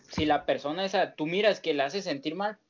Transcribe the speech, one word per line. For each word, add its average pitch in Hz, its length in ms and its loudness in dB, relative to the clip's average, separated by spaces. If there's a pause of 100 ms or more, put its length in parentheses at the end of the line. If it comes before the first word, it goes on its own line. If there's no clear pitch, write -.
si - 160 -2
la 147 200 2
persona 151 400 0
esa, 190 300 0
tú 151 100 -4
miras 190 340 2
que 160 140 0
la 139 120 2
hace 185 160 -4
sentir 156 340 -6
mal, 208 220 -6 (120)